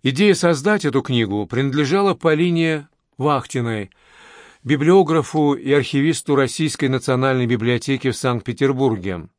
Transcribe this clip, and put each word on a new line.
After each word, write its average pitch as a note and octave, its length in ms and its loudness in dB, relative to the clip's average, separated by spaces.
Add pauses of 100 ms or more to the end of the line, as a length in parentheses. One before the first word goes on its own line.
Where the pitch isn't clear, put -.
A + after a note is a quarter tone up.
Идея F3 320 2
создать E3+ 500 0
эту C#3 180 0
книгу G#2 440 -2
принадлежала C#3+ 680 0
Полине E3 720 0 (300)
Вахтиной, A#2+ 720 -4 (760)
библиографу D3+ 920 2
и C3+ 180 -2
архивисту C#3+ 640 0
Российской C#3 540 -2
национальной C3 580 0
библиотеки A#2+ 640 0
в B2 60 -6
Санкт-Петербурге. A#2 1120 -2 (100)